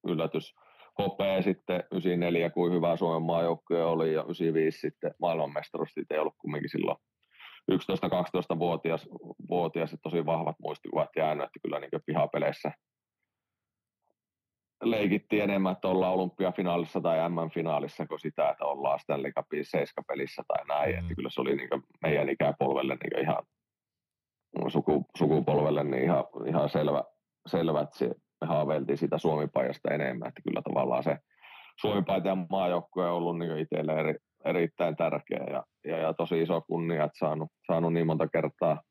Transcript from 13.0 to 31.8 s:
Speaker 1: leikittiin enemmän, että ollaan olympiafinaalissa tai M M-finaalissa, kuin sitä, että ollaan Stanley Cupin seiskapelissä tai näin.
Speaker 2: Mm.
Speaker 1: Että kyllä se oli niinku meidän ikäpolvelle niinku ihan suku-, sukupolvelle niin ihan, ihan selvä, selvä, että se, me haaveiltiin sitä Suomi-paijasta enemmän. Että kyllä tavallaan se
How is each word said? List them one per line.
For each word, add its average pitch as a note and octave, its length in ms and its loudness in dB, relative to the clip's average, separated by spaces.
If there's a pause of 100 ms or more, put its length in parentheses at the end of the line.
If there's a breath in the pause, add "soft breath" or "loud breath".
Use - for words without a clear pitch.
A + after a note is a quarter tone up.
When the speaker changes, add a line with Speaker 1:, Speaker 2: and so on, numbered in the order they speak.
Speaker 1:
leikittiin G#2 600 2
enemmän, G2 280 2
että F#2 160 -4
ollaan F#2 260 2
olympiafinaalissa F2+ 880 0
tai E2 280 2
M F2 40 -2
M-finaalissa, D#2+ 760 -2
kuin D#2 120 -8
sitä, D2+ 300 0
että D2 160 -2
ollaan C#2 340 0
Stanley C#2 320 -4
Cupin D2 340 -4
seiskapelissä - 840 -4
tai - 200 -2
näin. D2 240 0
Speaker 2:
Mm. F2 80 -2
Speaker 1:
Että E2+ 160 -6
kyllä - 140 -6
se C2 120 -4
oli C2+ 140 2
niinku C2+ 260 -4 (200)
meidän D2 280 2
ikäpolvelle C#2 720 0
niinku - 160 -2
ihan D2+ 240 0 (1200)
suku-, D2 380 2 (120)
sukupolvelle D2 680 2
niin C2+ 200 0
ihan, C2+ 200 4 (240)
ihan D2+ 220 2
selvä, D2 340 0 (440)
selvä, E2 340 0
että D2+ 160 -6
se, B1 140 0 (300)
me D#2 60 -4
haaveiltiin D2 500 0
sitä D#2+ 200 0
Suomi-paijasta D2+ 760 0
enemmän. B1+ 340 -2
Että - 160 -12
kyllä - 180 -2
tavallaan B1+ 420 0
se - 140 0 (640 loud breath)